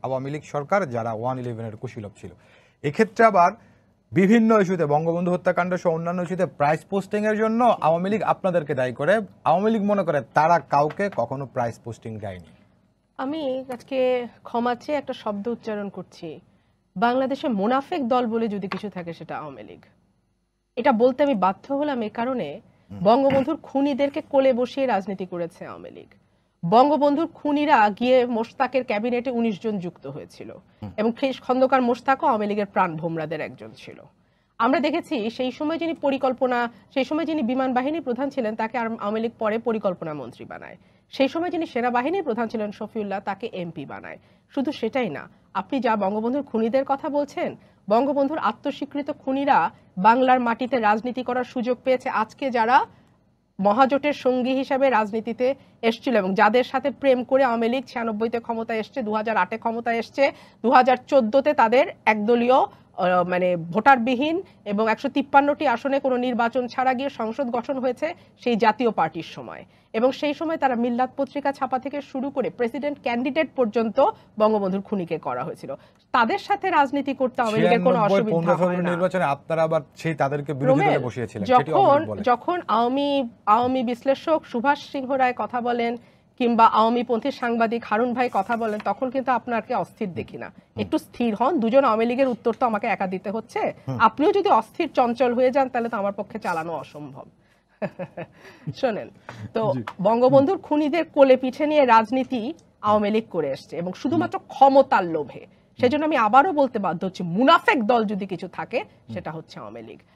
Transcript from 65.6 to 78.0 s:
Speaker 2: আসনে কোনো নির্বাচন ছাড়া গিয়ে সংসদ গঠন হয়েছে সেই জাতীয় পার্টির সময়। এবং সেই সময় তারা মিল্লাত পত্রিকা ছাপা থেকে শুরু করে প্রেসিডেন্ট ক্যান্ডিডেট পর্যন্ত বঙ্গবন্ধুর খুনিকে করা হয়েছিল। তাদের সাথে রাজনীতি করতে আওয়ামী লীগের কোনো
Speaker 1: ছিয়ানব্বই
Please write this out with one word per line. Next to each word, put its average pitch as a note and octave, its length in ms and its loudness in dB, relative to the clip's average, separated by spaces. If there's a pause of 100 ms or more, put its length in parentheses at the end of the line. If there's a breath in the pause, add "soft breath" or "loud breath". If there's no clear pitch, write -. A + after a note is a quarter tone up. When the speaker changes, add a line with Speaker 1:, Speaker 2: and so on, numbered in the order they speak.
Speaker 2:
আসনে C4+ 320 0
কোনো B3+ 180 0
নির্বাচন B3 500 -2
ছাড়া B3+ 260 0
গিয়ে C4+ 160 -4
সংসদ A#3 400 -6
গঠন B3 300 -4
হয়েছে C4+ 340 -4 (260 soft breath)
সেই A#3+ 160 0
জাতীয় A3 360 2
পার্টির F#3 320 -4
সময়। F2+ 420 -16 (280 soft breath)
এবং A#3+ 180 2
সেই C#4+ 220 -4
সময় D#4+ 240 -4
তারা C4 180 0
মিল্লাত A#3+ 420 -2
পত্রিকা C#4 340 -4
ছাপা C4 280 -4
থেকে B3+ 220 -8
শুরু C4+ 280 -8
করে B3+ 200 -4
প্রেসিডেন্ট C4 520 -4
ক্যান্ডিডেট C4 540 -2
পর্যন্ত A#3 460 0 (380 soft breath)
বঙ্গবন্ধুর G3+ 420 2
খুনিকে F3+ 360 -4
করা B2+ 260 -6
হয়েছিল। D#3 320 -12 (360 soft breath)
তাদের B3 260 2
সাথে G4 320 -2
রাজনীতি C#4+ 440 2
করতে B3+ 280 -2
আওয়ামী A3 160 0
লীগের F3 220 6
কোনো F3+ 100 4
Speaker 1:
ছিয়ানব্বই G3 260 4